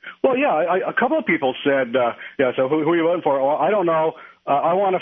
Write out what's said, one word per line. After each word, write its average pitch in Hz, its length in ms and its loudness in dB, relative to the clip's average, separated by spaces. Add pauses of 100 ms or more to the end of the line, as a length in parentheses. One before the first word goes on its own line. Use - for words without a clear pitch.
(220)
Well, 262 140 2
yeah, 269 160 2
I, 170 380 0
a - 20 -6
couple 240 260 0
of - 60 -4
people 139 300 0 (100)
said, 135 320 0
uh, 120 160 2 (260)
"Yeah, 127 180 2
so 131 120 0
who, 156 160 0
who 156 60 0
are 170 60 2
you 165 80 0
voting 170 180 0
for?" 139 220 0
"Well, 143 120 0
I 151 140 2
don't 202 160 0
know. 160 260 0 (340)
Uh, 147 40 -4
I 143 240 2
wanna 190 280 0